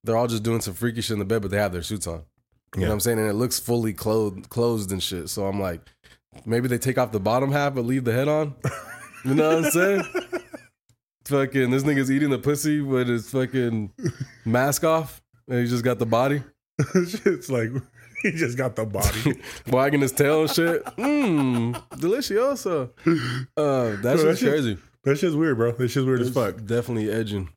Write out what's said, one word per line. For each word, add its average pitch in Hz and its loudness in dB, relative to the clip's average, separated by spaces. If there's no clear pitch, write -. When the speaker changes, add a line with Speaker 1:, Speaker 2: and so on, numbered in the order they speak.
Speaker 1:
they're 113 2
all 123 4
just 117 -2
doing 113 0
some 98 -6
freaky 117 -4
shit 113 -4
in 104 -2
the 98 -2
bed, 107 0
but 95 -4
they 101 0
have 101 0
their 87 -6
suits 101 -6
on. 82 -10
You 98 -2
know - -
Speaker 2:
Yeah. 92 2
Speaker 1:
what 107 2
I'm 104 -2
saying? 117 0
And 107 0
it 98 -2
looks 117 -2
fully 117 0
clothed, 104 -2
closed 113 -2
and 95 -4
shit. 87 -6
So 101 -4
I'm 98 -2
like, 87 -4
maybe 120 0
they 123 0
take 127 -2
off 117 0
the 104 0
bottom 127 0
half 143 0
but 120 -2
leave 131 0
the 117 0
head 131 0
on. 151 0
You 131 0
know 156 4
what 165 2
I'm 294 0
saying? 185 2
Speaker 2:
<laughs> - -12
Speaker 1:
Fucking, 135 2
this 135 2
nigga's 135 2
eating 139 2
the 131 2
pussy 147 0
with 131 0
his 120 -2
fucking 120 0
mask 131 2
off, 160 0
and 123 0
he 120 2
just 120 0
got 123 2
the 120 0
body. 127 2
Speaker 2:
<laughs> 147 2
Shit's 185 -2
like, 117 0
he 196 0
just 139 -2
got 127 -2
the 113 -2
body. 104 -2
Speaker 1:
<laughs> - -14
Wagging 139 4
his 131 2
tail 151 4
and 151 2
shit. 170 0
Mm, 151 2
delicioso. 196 -2
Uh, 131 2
that 98 -8
Speaker 2:
Bro, - -
that 131 2
Speaker 1:
shit's 160 4
Speaker 2:
shit 247 4
Speaker 1:
crazy. 127 0
Speaker 2:
that 139 2
shit's 165 0
weird, 151 2
bro. 117 2
That 123 -2
shit's 131 0
weird 127 2
as 123 0
Speaker 1:
It's 127 -4
Speaker 2:
fuck. 110 -2
Speaker 1:
definitely 113 -2
edging. 101 -2